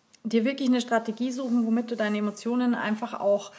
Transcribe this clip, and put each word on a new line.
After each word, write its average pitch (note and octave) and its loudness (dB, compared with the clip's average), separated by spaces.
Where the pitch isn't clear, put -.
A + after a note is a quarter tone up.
dir A3 2
wirklich C4 0
eine B3 4
Strategie A3+ -2
suchen, B3 0
womit A3+ 0
du A#3 -2
deine G#3 0
Emotionen A#3 0
einfach G#3+ -4
auch G3+ 2